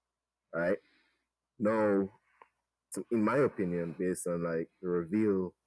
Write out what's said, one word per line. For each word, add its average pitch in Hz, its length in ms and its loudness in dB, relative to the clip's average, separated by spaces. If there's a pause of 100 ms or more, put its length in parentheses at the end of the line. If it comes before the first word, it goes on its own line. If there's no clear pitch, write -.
(540)
right? 85 240 0 (840)
Now, 104 500 2 (840)
to, - 180 -8
in 110 120 2
my 110 140 2
opinion, 87 600 0
based 92 300 -2
on, 85 160 -2
like, 82 260 -2 (120)
the 92 80 -8
reveal 92 640 0 (140)